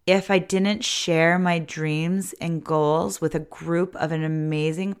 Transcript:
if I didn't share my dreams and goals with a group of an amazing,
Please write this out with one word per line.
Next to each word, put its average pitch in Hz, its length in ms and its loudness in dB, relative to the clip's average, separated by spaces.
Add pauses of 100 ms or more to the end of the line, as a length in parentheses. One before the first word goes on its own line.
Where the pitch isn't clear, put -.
if 190 240 2
I 196 80 4
didn't 190 460 0
share 165 540 2
my 175 200 2
dreams 160 760 -2
and 165 280 -4
goals 160 600 0
with 160 120 -2
a 160 60 0
group 170 560 -2
of 156 160 -2
an 160 100 -2
amazing, 156 800 -2